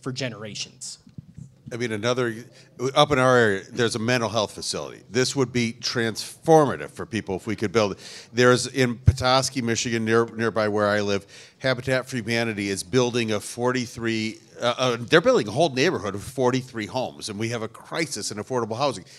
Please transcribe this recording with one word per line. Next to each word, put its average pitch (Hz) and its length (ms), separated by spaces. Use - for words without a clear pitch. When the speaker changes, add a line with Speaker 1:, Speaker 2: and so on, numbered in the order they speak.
Speaker 1:
for 131 120
generations. 110 880
Speaker 2:
I - 20
mean, 117 140
another, 120 420
up 147 160
in 131 80
our 127 160
area, 101 340
there's 113 260
a 113 40
mental 117 300
health 104 240
facility. 71 560
This 127 260
would 131 160
be 117 220
transformative 113 1160
for 90 160
people 98 300
if 87 120
we 104 100
could 98 160
build 104 180
it. - 400
There's, 123 360
in 123 300
Petoskey, 131 640
Michigan, 117 440
near, 117 220
nearby 110 420
where 104 180
I 104 140
live, 101 260
Habitat 131 500
for - 80
Humanity 113 540
is 95 120
building 117 520
a 101 80
forty-three, 117 1000
uh, 117 160
uh, 127 240
they're 131 180
building 180 300
a - 20
whole 156 180
neighborhood 123 460
of 98 80
forty-three 123 640
homes, 90 420
and 104 100
we 113 120
have 117 120
a 110 60
crisis 151 640
in 104 60
affordable 110 400
housing. 123 260